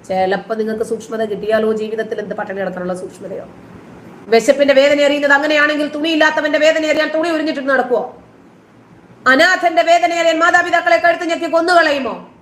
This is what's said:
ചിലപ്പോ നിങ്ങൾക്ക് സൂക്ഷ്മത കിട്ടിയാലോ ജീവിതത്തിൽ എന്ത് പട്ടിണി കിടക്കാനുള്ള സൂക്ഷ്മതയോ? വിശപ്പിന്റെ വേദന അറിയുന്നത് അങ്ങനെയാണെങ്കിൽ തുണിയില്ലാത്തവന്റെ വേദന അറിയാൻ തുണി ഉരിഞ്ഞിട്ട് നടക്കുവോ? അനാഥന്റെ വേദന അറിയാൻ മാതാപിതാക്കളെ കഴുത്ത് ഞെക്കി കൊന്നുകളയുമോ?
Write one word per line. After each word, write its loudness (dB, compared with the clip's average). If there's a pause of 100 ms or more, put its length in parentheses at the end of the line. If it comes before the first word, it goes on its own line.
ചിലപ്പോ -2
നിങ്ങൾക്ക് -4
സൂക്ഷ്മത -6
കിട്ടിയാലോ -2
ജീവിതത്തിൽ -6
എന്ത് -10
പട്ടിണി -8
കിടക്കാനുള്ള -6
സൂക്ഷ്മതയോ? -12 (840)
വിശപ്പിന്റെ 4
വേദന 4
അറിയുന്നത് 2
അങ്ങനെയാണെങ്കിൽ 2
തുണിയില്ലാത്തവന്റെ 0
വേദന 2
അറിയാൻ 0
തുണി -2
ഉരിഞ്ഞിട്ട് -4
നടക്കുവോ? -2 (1080)
അനാഥന്റെ 2
വേദന 2
അറിയാൻ 0
മാതാപിതാക്കളെ 2
കഴുത്ത് 0
ഞെക്കി -4
കൊന്നുകളയുമോ? 0 (120)